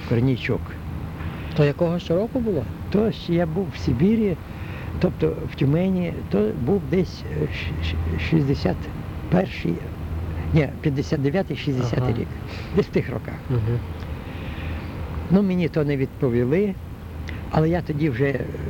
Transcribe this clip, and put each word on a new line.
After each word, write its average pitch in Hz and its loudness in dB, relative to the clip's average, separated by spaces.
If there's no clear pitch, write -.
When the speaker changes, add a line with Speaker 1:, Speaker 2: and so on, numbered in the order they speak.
Speaker 1:
Корнійчук. 120 2
Speaker 2:
То 151 6
якого 165 2
ще 165 0
року 233 0
було? 190 0
Speaker 1:
То 214 4
ж - -4
я 170 4
був 165 0
в - -10
Сибірі, 190 4
тобто - 2
в - -10
Тюмені, 170 2
то 214 4
був 196 2
десь, - 0
е, 151 2
ш-, - -2
ш-, - 0
шістдесят 156 2
перший, 85 2
ні, 147 6
п'ятдесят 143 0
дев'ятий, 147 0
шістдесятий 127 0
Speaker 2:
Ага. 117 2
Speaker 1:
рік, 82 -2
десь 202 4
в - -14
тих - 0
роках. 120 -6
Speaker 2:
Мгм. 117 0
Speaker 1:
Ну, 190 6
мені 180 2
то 151 2
не 143 2
відповіли, 135 2
але 156 4
я 170 2
тоді 151 0
вже, 127 2
е, 135 0